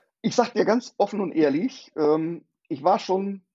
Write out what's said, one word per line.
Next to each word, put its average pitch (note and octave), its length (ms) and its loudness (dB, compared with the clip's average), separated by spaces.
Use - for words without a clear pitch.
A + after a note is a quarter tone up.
Ich - 140 -2
sag A#3 180 0
dir G3+ 100 2
ganz A3+ 340 0
offen G3+ 220 0
und F#3 120 -4
ehrlich, D3+ 640 0
ähm, D#3+ 500 0
ich C3+ 160 -6
war F#3+ 140 4
schon G3 560 -4